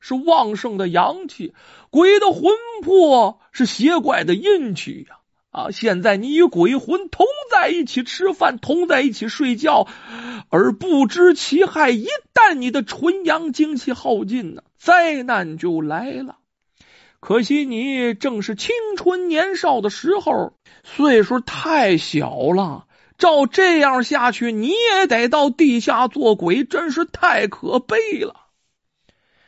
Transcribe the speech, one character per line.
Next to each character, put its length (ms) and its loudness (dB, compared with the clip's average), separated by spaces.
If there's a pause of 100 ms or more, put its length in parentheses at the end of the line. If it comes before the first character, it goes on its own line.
是 140 -10
旺 420 0
盛 220 -8
的 100 -4
阳 400 -2
气， 260 -14 (360)
鬼 280 6
的 140 2
魂 180 2 (320)
魄 560 4 (140)
是 140 0
邪 320 2
怪 260 0
的 100 2
阴 400 0
气 340 -12
呀！ 100 -20 (320)
啊， 220 -8
现 280 -2
在 160 2
你 180 -4
与 100 6
鬼 320 2
魂 320 -4
同 180 2 (240)
在 180 2
一 160 -2
起 180 -6
吃 300 -4
饭， 260 0
同 300 -2
在 140 2
一 80 0
起 180 -8
睡 280 -2
觉， 300 2 (640)
而 240 2
不 340 0
知 280 4
其 300 0
害。 260 0
一 160 -2 (260)
旦 220 4
你 160 -4
的 120 -2
纯 420 -4
阳 280 -2
精 240 0
气 160 -6
耗 320 -2
尽 300 -8
呢， 80 -20 (140)
灾 460 2
难 360 -4
就 220 -2
来 300 -6
了。 280 -12 (800)
可 240 0
惜 220 0
你 500 -4
正 280 -6
是 120 -8
青 200 -4 (220)
春 320 -2
年 280 -2
少 240 0
的 100 -2
时 300 -2
候， 340 -4 (300)
岁 400 4
数 160 -2
太 580 0
小 320 -4 (220)
了， 340 -2 (320)
照 260 4
这 360 2
样 240 2
下 260 0
去， 220 -4
你 160 -4
也 400 2
得 200 0
到 220 2
地 300 2
下 260 0
做 300 2
鬼， 260 0
真 300 -4
是 120 -2
太 440 0
可 320 -4
悲 160 -4 (240)
了。” 260 -10 (1000)